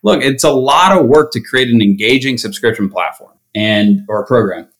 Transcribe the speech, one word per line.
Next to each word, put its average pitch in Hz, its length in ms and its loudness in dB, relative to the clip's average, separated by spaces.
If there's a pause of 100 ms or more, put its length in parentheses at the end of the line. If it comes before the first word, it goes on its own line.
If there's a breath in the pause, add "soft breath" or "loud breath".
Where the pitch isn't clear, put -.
look, 147 180 0
it's 135 220 -2
a 151 80 2
lot 143 440 2
of 156 120 2
work 151 240 4
to - 100 -6
create 127 280 -2
an 117 120 4
engaging 117 560 0
subscription 104 520 -4
platform 90 440 -8 (220)
and, 104 520 0
or 107 140 -4
a 101 60 -12
program. 98 400 -2 (120)